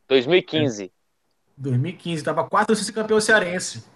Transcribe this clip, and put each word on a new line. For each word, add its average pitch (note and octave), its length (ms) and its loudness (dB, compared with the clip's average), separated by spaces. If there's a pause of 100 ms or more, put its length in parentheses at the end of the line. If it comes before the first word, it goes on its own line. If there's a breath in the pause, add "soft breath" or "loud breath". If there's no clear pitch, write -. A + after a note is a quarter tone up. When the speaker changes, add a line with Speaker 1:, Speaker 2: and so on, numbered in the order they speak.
Speaker 1:
Dois B2+ 160 4
mil E3 140 2
e F3+ 40 2
quinze. B2+ 500 -2 (640)
Speaker 2:
Dois C3 200 -4
mil D3+ 140 -2
e - 60 -14
quinze, E3 260 -6
tava D#3+ 260 -2
quatro G#3+ 240 0
anos G#3+ 60 2
sem - 80 -6
ser A3+ 60 -10
campeão A3 280 0
cearense. F#3 640 0 (120)